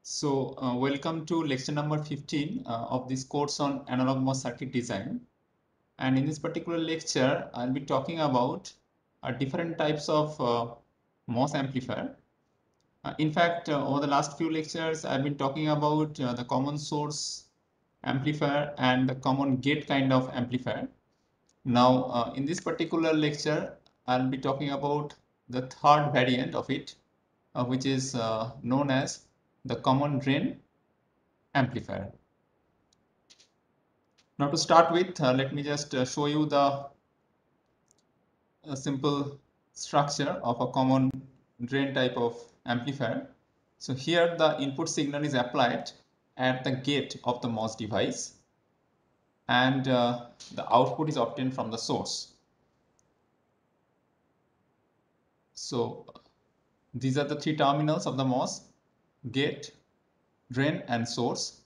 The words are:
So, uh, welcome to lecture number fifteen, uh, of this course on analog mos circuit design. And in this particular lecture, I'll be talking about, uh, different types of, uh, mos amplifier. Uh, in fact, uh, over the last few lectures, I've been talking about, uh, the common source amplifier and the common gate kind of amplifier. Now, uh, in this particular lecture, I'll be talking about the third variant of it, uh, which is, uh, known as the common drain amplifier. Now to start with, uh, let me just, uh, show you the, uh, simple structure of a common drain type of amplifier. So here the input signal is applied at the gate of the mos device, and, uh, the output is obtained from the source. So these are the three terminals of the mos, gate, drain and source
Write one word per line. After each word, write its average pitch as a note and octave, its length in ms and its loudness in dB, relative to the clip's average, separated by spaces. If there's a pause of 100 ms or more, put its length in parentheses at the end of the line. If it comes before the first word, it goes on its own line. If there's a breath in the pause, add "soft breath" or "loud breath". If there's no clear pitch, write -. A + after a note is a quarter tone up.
(140)
So, C3+ 440 -2
uh, B2+ 160 -2
welcome C#3+ 500 -2
to E3 180 0
lecture C#3 300 -2
number D3 240 -2
fifteen, D3+ 680 -4
uh, A#2 180 -4 (120)
of B2+ 120 -4
this C3 160 -4
course C#3+ 360 -2
on C#3 280 0
analog C3 300 2
mos C3 240 0
circuit B2+ 280 -8
design. A#2+ 520 -4 (760)
And C3 200 2
in C#3+ 80 2
this D#3 120 -2
particular E3+ 380 -4
lecture, D#3+ 800 0
I'll B2 180 -2
be D3 80 -2
talking D3 400 -2
about, C3+ 500 0 (520)
uh, B2+ 80 -4
different D#3+ 480 -4
types D3+ 320 0
of, D3+ 280 2
uh, A#2 360 0 (540)
mos B2+ 260 0
amplifier. B2+ 600 -4 (920)
Uh, - 120 -8
in D3+ 160 0
fact, E3+ 380 2
uh, C#3 160 0
over C#3 140 0
the D3 60 0
last C#3+ 300 2
few D#3+ 140 -2
lectures, D#3+ 560 -4
I've C3+ 180 0
been C#3+ 140 -2
talking D3+ 320 0
about, D3+ 500 2
uh, A#2+ 140 0
the A#2+ 100 -6
common C3+ 320 -2
source D3 680 -6 (600)
amplifier C#3+ 720 0
and B2+ 320 4
the C3 60 0
common C3+ 420 2
gate C#3 320 0
kind C3+ 240 4
of C3 220 4
amplifier. A#2+ 520 -2 (760)
Now, B2 260 8 (300)
uh, A#2 160 -2
in C3+ 80 -2
this E3+ 160 -2
particular E3 540 0
lecture, D3+ 640 0 (280)
I'll B2+ 220 2
be C3 80 -2
talking C#3 360 -2
about D3 420 -2 (340)
the B2+ 140 -4
third D3 500 4
variant B2+ 420 2
of - 140 -2
it, - 280 -6 (580)
uh, B2 100 0
which C3 220 0
is, C3 280 0
uh, A2+ 360 -2 (120)
known C3+ 280 2
as C3+ 300 0 (440)
the A#2+ 120 -4
common C#3 420 2
drain D#3 420 0 (960)
amplifier. G2+ 560 -2 (2250)
Now C#3+ 120 0
to D#3+ 100 0
start E3 340 8
with, F3+ 280 2
uh, B2+ 140 6
let C3+ 200 0
me C#3+ 80 -4
just, D3 320 -4
uh, B2+ 100 2
show D3 220 -2
you D3+ 200 2
the, C#3 400 2 (1800)
uh, C#3 60 -6
simple C#3 640 -2 (340)
structure - 720 -2
of A#2+ 180 -2
a B2+ 60 2
common C3 460 4 (520)
drain C3+ 300 -2
type B2+ 220 2
of A#2+ 180 0 (320)
amplifier. B2 600 -2 (500)
So - 160 -6
here E3+ 420 2
the D3+ 240 4
input C#3 280 -2
signal C#3+ 340 -2
is D3+ 120 0
applied C#3 580 0 (440)
at C3 280 0
the C3+ 80 -2
gate C3 500 -2
of A#2+ 180 -2
the B2+ 80 -4
mos A2 280 -4
device, G#2 580 -4 (1120)
and, B2+ 400 2
uh, B2 400 2 (300)
the - 180 -6
output C3 340 4
is C#3+ 80 -4
obtained C3 380 -2
from A2+ 160 -4
the A2+ 80 -6
source. - 540 -4 (3250)
So - 500 -4 (880)
these C3 240 -2
are C#3+ 120 0
the D3 120 -4
three D#3 140 -2
terminals D3+ 520 2
of B2+ 100 -4
the C3+ 80 0
mos, C3 380 -2 (680)
gate, C#3 400 -2 (800)
drain C#3+ 380 2
and A#2 200 0
source - 580 -4